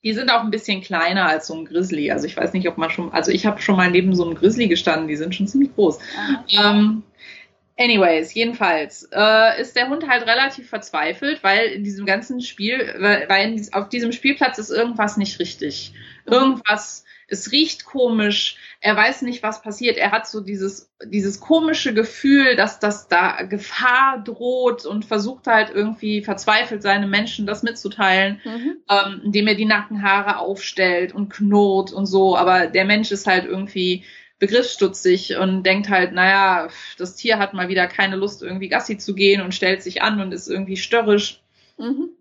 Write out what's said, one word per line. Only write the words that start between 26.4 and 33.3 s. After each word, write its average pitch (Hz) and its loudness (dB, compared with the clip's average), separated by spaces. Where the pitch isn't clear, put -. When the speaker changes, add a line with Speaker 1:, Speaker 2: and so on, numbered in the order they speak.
Speaker 1:
seine 202 2
Menschen 208 -2
das 208 -6
mitzuteilen, 202 0
Speaker 2:
Mhm. 233 -8
Speaker 1:
ähm, 196 2
indem 208 2
er 214 4
die 214 -2
Nackenhaare 202 0
aufstellt 185 -2
und 202 -6
knurrt 202 2
und 196 -4
so. 190 4
Aber 180 4
der 180 2
Mensch 214 2
ist 196 -4
halt 185 2